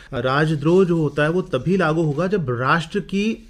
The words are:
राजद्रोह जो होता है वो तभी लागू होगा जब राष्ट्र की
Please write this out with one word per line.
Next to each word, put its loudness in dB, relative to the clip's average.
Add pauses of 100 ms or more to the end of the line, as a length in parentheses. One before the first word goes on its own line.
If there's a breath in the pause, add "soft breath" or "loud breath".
(140 loud breath)
राजद्रोह 2
जो 2
होता 0
है 2
वो 0
तभी -2
लागू 0
होगा 0
जब -2
राष्ट्र -2
की -4